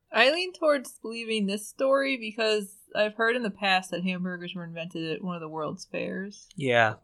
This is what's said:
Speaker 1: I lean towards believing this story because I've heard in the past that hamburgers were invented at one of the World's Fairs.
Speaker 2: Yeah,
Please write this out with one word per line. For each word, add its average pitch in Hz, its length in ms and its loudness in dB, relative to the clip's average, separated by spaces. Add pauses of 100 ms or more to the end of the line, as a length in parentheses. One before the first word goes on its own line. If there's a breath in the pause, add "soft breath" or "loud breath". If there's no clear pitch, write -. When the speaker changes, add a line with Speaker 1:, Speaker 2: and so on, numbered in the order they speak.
(120)
Speaker 1:
I 233 180 6
lean 359 220 -2
towards 294 480 0
believing 220 460 -2
this 208 220 -4
story 269 480 2
because 214 600 -2 (200)
I've 214 180 2
heard 226 220 2
in 247 80 -2
the 208 60 -2
past 190 400 2
that 180 120 -2
hamburgers 180 520 -4
were 175 100 -10
invented 165 480 -6
at 156 100 -4
one 180 140 -4
of 170 40 -10
the 160 80 -8
World's 156 360 -6
Fairs. 185 720 -8
Speaker 2:
Yeah, 120 480 4